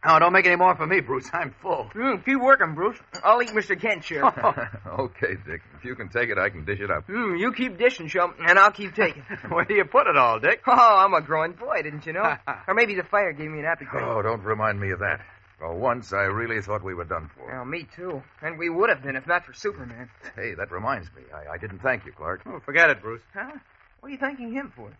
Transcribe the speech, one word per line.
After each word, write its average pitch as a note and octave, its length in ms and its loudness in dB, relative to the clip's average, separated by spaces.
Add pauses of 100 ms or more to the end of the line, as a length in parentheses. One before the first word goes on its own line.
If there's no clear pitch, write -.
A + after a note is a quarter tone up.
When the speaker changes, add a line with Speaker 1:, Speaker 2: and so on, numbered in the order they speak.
Speaker 1:
Oh, D#3+ 140 8
don't F3 140 6
make F#3 140 6
any F3 100 4
more F3+ 180 4
for D#3+ 100 -4
me, F3+ 140 0
Bruce. C3 340 -4
I'm E3 300 -6
full. D3 320 -4
Speaker 2:
Mm, A3+ 300 -4
keep C4+ 160 0
working, B3 340 4
Bruce. F#3+ 240 -4 (240)
I'll A3 180 6
eat A3+ 140 -2
Mister G3+ 220 0
Kent's F#3 300 -4
share. D3+ 180 -4
Speaker 3:
<laughs> - 560 0 (180)
Okay, B2 360 -4 (120)
Dick. E2+ 140 -12 (180)
If - 60 -20
you B2+ 100 -10
can G#2 140 -14
take A#2+ 200 -2
it, G2+ 100 -2
I G2 120 2
can E2 140 -14
dish G2 160 -4
it G2+ 100 -6
up. D#2 160 -4
Speaker 2:
Mm, G3+ 320 -4
you A3+ 140 -2
keep A3 260 -6
dishing, A3+ 300 0
Chump, F3 260 0 (100)
and F3 140 6
I'll G3+ 140 8
keep G3 240 -10
taking. D#3+ 260 0 (140)
Speaker 1:
<laughs> - 120 -14
Where E3 160 0
do G#3 100 -2
you F#3+ 100 4
put B3 240 4
it D#3 80 4
all, A#2 240 4
Dick? F3+ 260 2
Speaker 2:
Oh, A#3 320 8
I'm F#3+ 160 6
a D#3+ 80 4
growing D#3+ 300 -2
boy, A3+ 300 -4
didn't D3+ 220 -8
you D#3+ 100 -8
know? E3 200 0 (180)
Speaker 1:
<laughs> - 140 -10
Speaker 2:
Or F#3+ 80 0
maybe G#3+ 220 2
the F3+ 80 -4
fire G3+ 280 0
gave D3+ 160 -8
me D#3 120 -8
an C#3+ 40 -8
appetite. D#3 380 -4
Speaker 3:
Oh, A#2 200 -2
don't A2+ 200 -2
remind G#2+ 380 -2
me G2 100 -4
of F2+ 80 -4
that. F2+ 220 -2 (400)
For E2 120 -8
once, A#2+ 400 -2
I G2 100 0
really A2 380 -2
thought G2+ 220 -6
we F#2 120 -8
were F2 100 -8
done D#2+ 320 -8
for. C2 100 -18
Speaker 2:
Well, B2+ 180 -12
me D#3 300 -10
too. F3 260 -10 (220)
And D#3 160 -8
we E3+ 100 -4
would F#3 220 2
have C3+ 140 -2
been C#3 100 -6
if C3+ 140 -8
not F3 180 0
for B2+ 60 -20
Superman. B2 580 -10 (240)
Speaker 3:
Hey, G2+ 240 -8
that F#2 140 -8
reminds G#2 420 -6
me. C2 80 -20 (100)
I, D2+ 220 -14
I F2 40 -12
didn't G2 200 -14
thank B2 280 -4
you, C#2 60 -18
Clark. E2 320 -8
Speaker 1:
Oh, - 220 -14
forget D#3 240 4
it, B2 100 0
Bruce. A2+ 220 -12 (100)
Speaker 2:
Huh? D4+ 200 -12 (480)
What C#4+ 80 -20
are C#4 40 -14
you C4+ 60 -14
thanking C4 340 -8
him C4+ 220 -10
for? G#2+ 260 -16